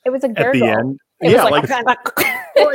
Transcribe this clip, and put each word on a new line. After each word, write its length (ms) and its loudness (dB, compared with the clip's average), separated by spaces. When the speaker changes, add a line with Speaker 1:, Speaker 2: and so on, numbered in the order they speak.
Speaker 1:
It 60 -4
was 120 -4
a 60 -2
Speaker 2:
at 240 -2
the 80 0
Speaker 1:
gurgle. 80 2
Speaker 2:
end. 320 -4
Speaker 1:
It 80 -2
was 40 6
Speaker 2:
Yeah, 120 6
Speaker 1:
like, 260 0
Speaker 2:
like, 460 -4
Speaker 1:
<laughs> 400 -2
Speaker 2:
well, 180 4